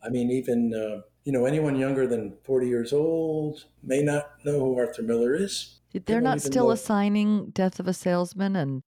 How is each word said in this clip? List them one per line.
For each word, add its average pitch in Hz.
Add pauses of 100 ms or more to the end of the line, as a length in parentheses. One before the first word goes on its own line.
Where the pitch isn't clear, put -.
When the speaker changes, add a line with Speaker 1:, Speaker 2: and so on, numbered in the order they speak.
Speaker 1:
I 117
mean, 123
even, 120
uh, 107 (240)
you 143
know, 123
anyone 151
younger 135
than 110
forty 127
years 120
old 156 (180)
may 143
not 147 (120)
know 143
who 131
Arthur 117
Miller 117
is. - (180)
They 196
Speaker 2:
They're 214
Speaker 1:
don't 240
Speaker 2:
not 262
Speaker 1:
even 254
Speaker 2:
still 247
Speaker 1:
know. 233
Speaker 2:
assigning 208
Death 185
of 185
a 185
Salesman 185
and 139